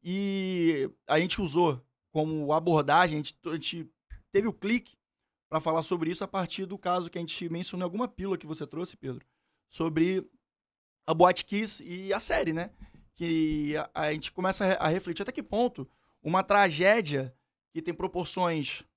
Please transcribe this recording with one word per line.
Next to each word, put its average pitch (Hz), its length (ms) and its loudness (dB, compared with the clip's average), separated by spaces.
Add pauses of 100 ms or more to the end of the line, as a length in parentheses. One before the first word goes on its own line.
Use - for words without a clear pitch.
E 185 840 0 (180)
a 151 120 4
gente 180 220 0
usou 156 420 2 (300)
como 156 400 -2
abordagem, 160 640 4
a 151 80 -2
gente, - 140 -10 (100)
a 156 80 -4
gente 160 360 -8 (400)
teve 202 160 2
o 208 60 0
clique - 420 -2 (540)
pra 156 120 -2
falar 160 220 0
sobre 165 280 -2
isso 180 140 -4
a - 40 -10
partir 190 380 -4
do 190 120 -10
caso 180 320 -2
que - 80 -8
a - 20 -4
gente 170 280 -6
mencionou 175 360 -4
em 180 40 -2
alguma 226 200 -4
pílula 190 300 -4
que - 80 -14
você 156 200 -8
trouxe, 170 300 -10
Pedro, 131 280 -10 (440)
sobre 165 560 0 (840)
a 160 80 2
Boate 180 300 6
Kiss 208 400 -4
e 190 280 -8
a 190 80 -2
série, 262 320 0
né? 175 180 -4 (440)
Que 156 600 0
a, 156 180 -6
a 151 180 -2
gente 156 200 -8
começa 190 320 -2
a 190 40 4
re-, 190 120 4
a 160 80 0
refletir 175 340 -2
até 247 100 -6
que - 100 -6
ponto 226 460 -2 (340)
uma 185 200 2
tragédia 180 920 4 (400)
que 160 80 -6
tem 165 140 -6
proporções 175 880 -2 (140)